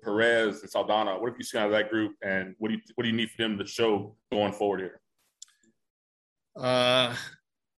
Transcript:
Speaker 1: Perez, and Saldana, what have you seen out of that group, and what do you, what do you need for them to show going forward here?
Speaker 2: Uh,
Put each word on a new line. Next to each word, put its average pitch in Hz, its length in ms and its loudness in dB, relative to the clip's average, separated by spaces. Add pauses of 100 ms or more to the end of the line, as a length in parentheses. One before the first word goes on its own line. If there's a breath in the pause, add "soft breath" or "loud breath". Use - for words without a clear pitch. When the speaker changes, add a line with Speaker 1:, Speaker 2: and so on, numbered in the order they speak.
Speaker 1:
Perez, 113 600 2
and 98 80 -16
Saldana, 104 480 0
what 117 100 -2
have 120 80 -6
you 120 80 -12
seen 120 160 -4
out 107 60 2
of 104 60 2
that 107 180 2
group, 107 320 0
and 95 360 -4
what 110 100 -2
do 110 80 -2
you, 110 40 -6 (140)
what 123 100 -2
do 117 60 0
you 113 40 0
need 113 160 -2
for - 120 -4
them 110 160 -2
to 98 80 -6
show 107 500 0 (140)
going 104 200 2
forward 101 300 0
here? 90 200 -10 (1600 soft breath)
Speaker 2:
Uh, 127 580 2 (640 loud breath)